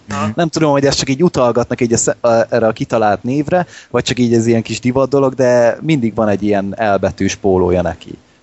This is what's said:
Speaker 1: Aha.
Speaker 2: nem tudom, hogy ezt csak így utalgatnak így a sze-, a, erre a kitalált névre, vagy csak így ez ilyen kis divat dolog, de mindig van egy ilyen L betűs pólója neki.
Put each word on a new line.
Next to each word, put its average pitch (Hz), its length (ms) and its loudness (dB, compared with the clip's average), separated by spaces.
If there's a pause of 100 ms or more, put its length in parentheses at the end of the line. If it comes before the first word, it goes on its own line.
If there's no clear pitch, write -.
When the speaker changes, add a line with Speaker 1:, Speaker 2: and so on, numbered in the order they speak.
Speaker 1:
Aha. 101 260 -4
Speaker 2:
nem 170 120 0
tudom, 156 240 0
hogy 139 140 2
ezt 135 120 2
csak - 120 -4
így 135 140 -2
utalgatnak 120 580 0
így 117 120 0
a 113 40 2
sze-, - 240 -2
a, 120 60 0 (220)
erre 113 180 0
a 110 40 0
kitalált 110 520 -2
névre, 147 420 -2 (240)
vagy 120 140 -2
csak 120 160 -4
így 117 140 2
ez 113 140 2
ilyen 113 140 2
kis 107 180 -8
divat 127 300 0
dolog, 135 240 2
de 123 480 2
mindig 123 340 0
van 110 120 0
egy 101 160 0
ilyen 98 340 -2
L 101 200 0
betűs 95 380 -2
pólója 90 460 2
neki. 82 300 -8 (320)